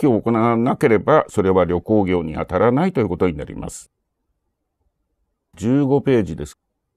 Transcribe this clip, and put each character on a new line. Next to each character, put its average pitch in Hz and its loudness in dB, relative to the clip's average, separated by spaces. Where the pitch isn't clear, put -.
引 147 4
を 107 2
行 117 -2
わ 113 2
な 117 0
け 139 2
れ 107 4
ば、 151 2
そ - -4
れ 95 2
は 92 4
旅 87 -2
行 107 0
業 90 0
に 78 -8
当 78 -6
た 90 -4
ら 113 2
な 147 0
い 185 -4
と 139 -2
い 107 0
う 92 -4
こ 87 -4
と 92 0
に 76 -4
な 73 -8
り - -14
ま - -12
す。 - -20
十 127 0
五 135 0
ペ 127 2
ー - 0
ジ 80 -10
で 73 -10
す。 - -20